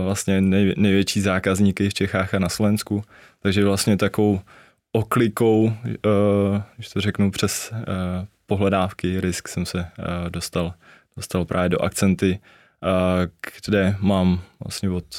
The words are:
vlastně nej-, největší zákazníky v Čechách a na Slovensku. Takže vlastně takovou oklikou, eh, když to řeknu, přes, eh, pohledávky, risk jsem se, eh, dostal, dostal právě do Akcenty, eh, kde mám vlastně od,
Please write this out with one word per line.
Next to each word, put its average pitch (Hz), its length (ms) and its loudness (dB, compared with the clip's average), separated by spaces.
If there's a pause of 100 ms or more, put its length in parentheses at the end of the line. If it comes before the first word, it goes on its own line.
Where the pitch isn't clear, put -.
vlastně 95 360 0
nej-, 95 360 4
největší 98 440 2
zákazníky 95 720 2
v - 40 -6
Čechách 95 400 -2
a 98 40 0
na 92 100 0
Slovensku. 104 540 -2 (400)
Takže 101 220 2
vlastně 98 320 2
takovou 101 440 2 (520)
oklikou, 110 800 2 (140)
eh, 101 760 0 (140)
když 110 120 -14
to - 120 -6
řeknu, 101 300 0
přes, - 420 -4
eh, 92 540 -6 (200)
pohledávky, 95 760 0
risk 90 280 -4
jsem 90 180 -6
se, - 140 -6 (180)
eh, 87 320 -6
dostal, 87 440 -4 (420)
dostal - 280 -4
právě 90 240 0
do 87 140 0
Akcenty, 95 560 2 (460)
eh, 92 440 2 (380)
kde 101 340 2
mám 92 400 2 (240)
vlastně 101 260 -6
od, 90 140 -4 (140)